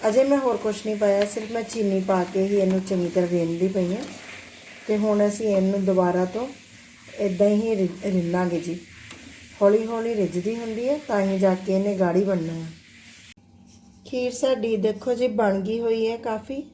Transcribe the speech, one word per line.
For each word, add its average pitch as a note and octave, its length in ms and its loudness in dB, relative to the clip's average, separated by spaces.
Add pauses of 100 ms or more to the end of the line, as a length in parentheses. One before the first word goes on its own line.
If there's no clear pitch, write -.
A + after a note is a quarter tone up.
ਅਜੇ B3 160 4
ਮੈਂ C#4 140 4
ਹੋਰ B3 180 0
ਕੁਛ G#3 300 -4
ਨਹੀਂ G#3+ 100 -2
ਪਾਇਆ, G3+ 280 4
ਸਿਰਫ G#3+ 280 -6
ਮੈਂ A#3 100 -4
ਚੀਨੀ G3+ 380 0
ਪਾ F#3 240 2
ਕੇ F#3+ 220 0
ਹੀ G3+ 100 0
ਇਹਨੂੰ F#3 240 2
ਚੰਗੀ F#3 280 -2
ਤਰ੍ਹਾਂ F3 220 0
ਰਿੰਨ੍ਹਦੀ E3+ 380 0
ਪਈ F#3 260 0
ਹਾਂ। B3 80 -6 (880)
ਤੇ G#3+ 80 0
ਹੁਣ G#3 320 2
ਅਸੀਂ G#3 280 0
ਇਹਨੂੰ F#3+ 280 2
ਦੁਬਾਰਾ F#3 400 4
ਤੋਂ A3+ 240 -6 (720)
ਇੱਦਾਂ G3+ 300 2
ਹੀ G#3+ 280 2
ਰਿ-, F#3 120 2 (160)
ਰਿੰਨਾਂਗੇ F3+ 560 0
ਜੀ। E3+ 200 -8 (840)
ਹੌਲੀ G#3+ 240 4
ਹੌਲੀ A3+ 280 -4
ਰਿੱਝਦੀ F#3 420 -2
ਹੁੰਦੀ A#3 320 -4
ਹੈ D4 100 0 (100)
ਤਾਂ G#3 120 0
ਹੀ F#3+ 180 0
ਜਾ F#3 160 4
ਕੇ F#3+ 200 -2
ਇਹਨੇ G3 240 0
ਗਾੜੀ F#3 260 2
ਬਣਨਾ E3+ 280 -2
ਹੈ। E3 140 -8 (1400)
ਖੀਰ B3 280 -4
ਸਾਡੀ A#3 440 0
ਦੇਖੋ G#3+ 380 0
ਜੀ B3 140 0
ਬਣ G#3 320 2
ਗਈ A3 200 -2
ਹੋਈ A3+ 280 0
ਹੈ A#3 80 -2
ਕਾਫੀ। A#3 460 -6 (120)